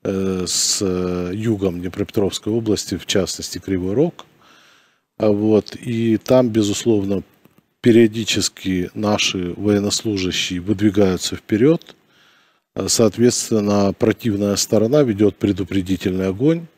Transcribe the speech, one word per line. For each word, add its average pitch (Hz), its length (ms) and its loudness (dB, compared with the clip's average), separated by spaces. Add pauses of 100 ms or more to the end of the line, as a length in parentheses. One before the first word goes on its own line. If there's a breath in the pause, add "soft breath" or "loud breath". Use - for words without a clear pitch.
э, 95 440 -4
с, - 340 -2
э, 90 520 -2
югом 98 460 -2
Днепропетровской 95 720 -4
области, 107 440 -2
в - 80 -10
частности, - 540 -4
Кривой 92 340 -4
Рог. 156 320 -2 (920 soft breath)
А 107 120 2
вот, 104 460 2
и 113 420 0
там, 127 320 4
безусловно, 101 760 0 (580)
периодически 110 1120 2
наши 101 640 -2
военнослужащие 98 1040 -2
выдвигаются 98 760 0
вперёд. 135 600 0 (800 soft breath)
Э, 95 120 -4
соответственно, 104 1040 2
противная 101 600 0
сторона 117 480 2
ведёт 104 320 2
предупредительный 95 920 -2
огонь 156 400 -2 (100)